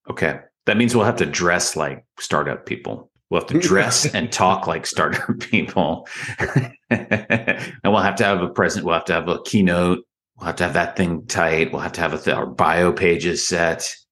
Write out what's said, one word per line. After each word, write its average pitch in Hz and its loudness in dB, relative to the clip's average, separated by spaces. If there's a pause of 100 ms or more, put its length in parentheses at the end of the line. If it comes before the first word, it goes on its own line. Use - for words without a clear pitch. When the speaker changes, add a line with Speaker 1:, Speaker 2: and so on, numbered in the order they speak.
(100)
Speaker 1:
Okay. - -2 (260)
That 107 2
means 120 2
we'll 107 4
have 120 2
to 87 0
dress 87 0
like 71 -4 (140)
startup 73 -2
people. - -10 (200)
We'll 87 0
have - -12
to 147 2
dress 110 2
Speaker 2:
<laughs> - -4
Speaker 1:
and 92 -2
talk 92 2
like 82 -4
startup - -2
<laughs> - -
people. 82 -2 (320)
<laughs> - -2
And - -2 (120)
we'll 101 4
have 196 2
to 113 2
have 98 2
a 87 -2
present. 87 0
We'll 85 2
have 82 0
to 87 0
have 82 0
a 78 -2
keynote. 90 2 (320)
We'll - -10
have 82 -4
to 87 0
have 80 -2
that 85 0
thing 87 0
tight. 80 0
We'll 71 -6
have 85 -6
to 87 -6
have 85 0
a 76 -6
th-, - 0
our 71 -4
bio 85 2
pages 85 0
set. 85 -2 (180)